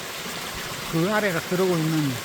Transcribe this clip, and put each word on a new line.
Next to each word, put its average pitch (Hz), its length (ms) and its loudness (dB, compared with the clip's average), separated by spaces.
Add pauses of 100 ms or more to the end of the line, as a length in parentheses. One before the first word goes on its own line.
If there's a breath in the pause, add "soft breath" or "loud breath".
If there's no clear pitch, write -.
(920)
그 165 240 2
아래가 202 240 2
흐르고 180 380 2
있는 156 340 2 (140)